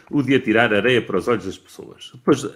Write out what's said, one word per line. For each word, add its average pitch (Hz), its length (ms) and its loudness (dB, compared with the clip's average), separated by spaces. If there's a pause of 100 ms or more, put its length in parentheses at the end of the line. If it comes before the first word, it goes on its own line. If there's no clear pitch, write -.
(100)
o 143 120 0
de 131 120 0
atirar 113 380 2
areia 110 300 2
para 98 160 -4
os 90 100 -4
olhos 113 160 -2
das 92 140 -10
pessoas. - 560 -20
Depois, 131 300 0 (120)